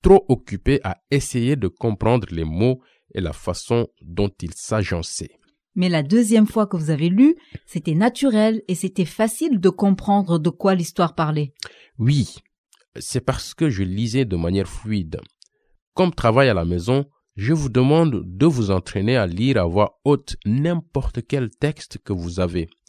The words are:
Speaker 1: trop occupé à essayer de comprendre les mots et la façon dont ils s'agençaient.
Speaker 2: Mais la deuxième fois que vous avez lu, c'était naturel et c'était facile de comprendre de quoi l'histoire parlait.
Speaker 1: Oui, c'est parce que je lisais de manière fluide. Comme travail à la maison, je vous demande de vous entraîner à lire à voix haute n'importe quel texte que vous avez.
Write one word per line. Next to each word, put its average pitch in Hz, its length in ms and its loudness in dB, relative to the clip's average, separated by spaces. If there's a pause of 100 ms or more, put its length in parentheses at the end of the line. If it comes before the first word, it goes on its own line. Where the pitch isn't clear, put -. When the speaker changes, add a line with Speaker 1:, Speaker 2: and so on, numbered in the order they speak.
Speaker 1:
trop 196 260 6
occupé 127 560 0
à 92 260 -8
essayer 131 460 0
de 101 100 -4
comprendre 113 640 0
les 80 140 -4
mots 113 360 0 (320)
et - 80 -6
la 80 120 -4
façon - 560 -4 (140)
dont 95 280 -2 (100)
ils 85 140 -8
s'agençaient. - 800 -6 (380)
Speaker 2:
Mais 180 140 0
la 160 140 0
deuxième 214 440 4
fois 214 200 -2
que 196 100 -6
vous 160 140 -4
avez 156 180 0
lu, 262 280 6 (300)
c'était 160 280 -4
naturel 220 720 2
et 180 60 -2
c'était 190 300 -2
facile 226 560 -2
de 185 80 4
comprendre 202 720 2
de 160 120 0
quoi 190 240 0
l'histoire 170 400 -2
parlait. 151 380 -2 (460)
Speaker 1:
Oui, 123 380 0 (600)
c'est - 240 -6
parce - 340 -6
que 156 160 -2
je 98 120 -4
lisais 110 420 -2
de 92 120 -4
manière 92 320 -2
fluide. 98 520 -6 (760)
Comme 180 200 0
travail 123 340 4
à 107 60 2
la 85 100 0
maison, 98 420 -2 (300)
je 107 160 -2
vous 151 160 -2
demande 127 560 2
de 95 220 0
vous 120 240 2
entraîner 101 460 0
à 104 100 2
lire 113 320 0
à 90 60 2
voix 95 400 0
haute 143 320 0 (100)
n'importe 143 800 -2
quel 127 240 -4
texte - 480 -6
que - 140 -10
vous 87 260 -6
avez. 87 300 -2 (200)